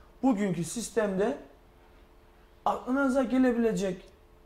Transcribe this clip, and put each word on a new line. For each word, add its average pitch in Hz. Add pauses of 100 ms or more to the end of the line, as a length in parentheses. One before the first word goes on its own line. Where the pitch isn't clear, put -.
(240)
bugünkü 196
sistemde 208 (1300)
aklınıza 262
gelebilecek 226 (440)